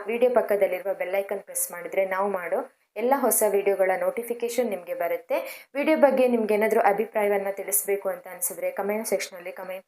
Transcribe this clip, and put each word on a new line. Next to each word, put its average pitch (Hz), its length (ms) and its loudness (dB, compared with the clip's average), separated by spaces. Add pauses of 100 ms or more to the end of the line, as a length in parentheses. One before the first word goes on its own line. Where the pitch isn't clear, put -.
ವಿಡಿಯೋ 240 240 2
ಪಕ್ಕದಲ್ಲಿರುವ 190 600 2
ಬೆಲ್ 180 220 -4
ಐಕಾನ್ 196 260 -2
ಪ್ರೆಸ್ - 300 -6
ಮಾಡಿದ್ರೆ 175 340 -2
ನಾವು 190 240 0
ಮಾಡೋ 185 420 -4 (240)
ಎಲ್ಲ 240 220 2
ಹೊಸ 226 320 2
ವಿಡಿಯೋಗಳ 196 500 2
ನೋಟಿಫಿಕೇಶನ್ 233 720 -4
ನಿಮ್ಗೆ 180 240 -8
ಬರುತ್ತೆ. 170 800 -6
ವಿಡಿಯೋ 294 240 2
ಬಗ್ಗೆ 254 300 6
ನಿಮ್ಗೆ 226 260 2
ಏನಾದ್ರೂ 214 280 4
ಅಭಿಪ್ರಾಯವನ್ನ 202 680 2
ತಿಳಿಸ್ಬೇಕು 196 580 -2
ಅಂತ 180 180 -8
ಅನ್ಸಿದ್ರೆ 180 440 -6
ಕಾಮೆಂಟ್ 208 360 -2
ಸೆಕ್ಷನಲ್ಲಿ 185 440 -4
ಕಾಮೆಂಟ್ 185 360 -12